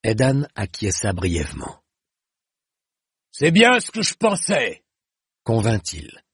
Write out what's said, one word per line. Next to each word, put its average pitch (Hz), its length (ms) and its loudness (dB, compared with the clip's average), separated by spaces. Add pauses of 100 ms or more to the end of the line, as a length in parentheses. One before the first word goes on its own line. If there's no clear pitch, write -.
Edan 131 400 2 (120)
acquiesça 98 580 -4
brièvement. « 85 680 -4 (1500)
C'est 156 200 2
bien 233 280 6
ce - 100 -8
que 220 120 -6
je - 120 -4
pensais », 185 720 -2 (600)
convint-il. 110 800 -2 (100)